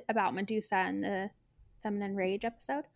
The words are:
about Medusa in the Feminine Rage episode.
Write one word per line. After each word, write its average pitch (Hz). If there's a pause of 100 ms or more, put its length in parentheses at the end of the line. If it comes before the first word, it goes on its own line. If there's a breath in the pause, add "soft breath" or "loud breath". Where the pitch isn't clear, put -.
about 208
Medusa 196
in 190
the 196 (520)
Feminine 202
Rage 196
episode. 269 (120)